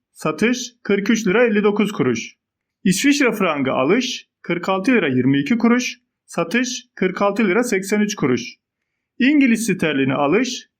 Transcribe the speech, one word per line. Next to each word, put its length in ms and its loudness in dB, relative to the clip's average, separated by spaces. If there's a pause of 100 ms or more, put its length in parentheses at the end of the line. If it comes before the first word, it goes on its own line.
(140)
satış 680 -4
kırk 280 0
üç 160 0
lira 200 4
elli 180 2
dokuz 280 0
kuruş. 440 -2 (480)
İsviçre 480 2
frangı 400 -2
alış 560 -2 (140)
kırk 260 -6
altı 240 0
lira 160 2
yirmi 320 2
iki 180 0
kuruş, 400 0 (280)
satış 680 -4
kırk 280 -2
altı 220 2
lira 200 2
seksen 360 -2
üç 140 0
kuruş. 280 0 (760)
İngiliz 460 2
sterlini 500 0
alış 540 -2 (120)